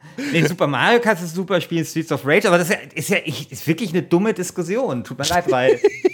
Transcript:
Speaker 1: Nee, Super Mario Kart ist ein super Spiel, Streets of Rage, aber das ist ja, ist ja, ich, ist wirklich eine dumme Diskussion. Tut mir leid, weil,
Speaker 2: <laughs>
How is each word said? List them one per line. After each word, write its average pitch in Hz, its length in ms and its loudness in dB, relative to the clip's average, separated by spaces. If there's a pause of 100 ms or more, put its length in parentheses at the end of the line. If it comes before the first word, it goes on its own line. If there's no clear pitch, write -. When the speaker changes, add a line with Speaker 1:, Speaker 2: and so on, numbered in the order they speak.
(160)
Speaker 1:
Nee, 254 300 0
Super 170 220 -2
Mario 170 320 4
Kart 208 180 0
ist 170 140 -10
ein - 20 -12
super 185 260 -2
Spiel, 165 240 -2
Streets 160 280 -6
of 131 120 -2
Rage, 190 220 4
aber 175 120 6
das 175 120 0
ist 214 60 0
ja, - 40 -6 (140)
ist - 140 -6
ja, 190 160 2
ich, 139 260 -8
ist - 160 -14
wirklich 165 240 -2
eine 170 140 0
dumme 202 280 2
Diskussion. 180 680 -4
Tut 123 160 -12
mir 143 80 -4
leid, 175 240 2
weil, 131 220 4
Speaker 2:
<laughs> 480 80 0 (340)